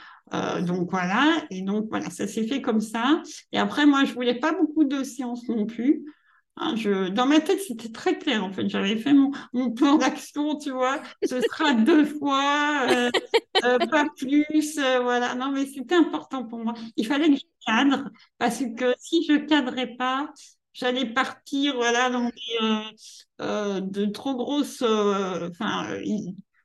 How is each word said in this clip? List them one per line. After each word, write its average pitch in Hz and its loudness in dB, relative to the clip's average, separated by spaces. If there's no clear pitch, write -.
Euh, 175 -2
donc 180 -2
voilà, 240 2
et 185 -6
donc 208 -2
voilà, 196 -6
ça 202 -6
s'est 220 -4
fait 277 -2
comme 220 0
ça. 254 0
Et 208 -4
après, 208 2
moi, 277 6
je - -2
voulais 247 -2
pas 311 0
beaucoup 311 2
de 269 -2
séances 240 -8
non 220 0
plus. 254 0
Hein, - -4
je... 196 0
Dans 247 2
ma 311 6
tête, 349 0
c'était 233 -10
très 370 -2
clair, 220 -2
en 196 -6
fait. 202 -2
J'avais 196 -2
fait 277 4
mon, 277 8
mon 247 -2
plan 277 4
d'action, 294 0
tu 294 -8
vois. 254 -2
Ce 254 -2
sera 320 0
<laughs> 220 4
deux 302 6
fois, 285 0
euh, 247 4
euh, 247 4
pas 302 2
plus, 294 0
euh, 262 2
voilà. 247 0
Non, 262 -4
mais 269 -2
c'était 269 -4
important 294 2
pour 233 -12
moi. 226 -4
Il 214 -2
fallait 294 2
que 277 6
je - -6
cadre, 254 2
parce 240 -2
que 254 2
si 330 0
je 294 4
cadrais 262 0
pas, 262 -4
j'allais 247 -2
partir, 277 -2
voilà, 240 2
dans 247 0
des, 233 -4
euh, 220 2
euh, 202 -2
de 190 -2
trop 254 -4
grosses, 262 -2
euh, 202 0
enfin, 196 -6
euh, - -6
i-, 202 -4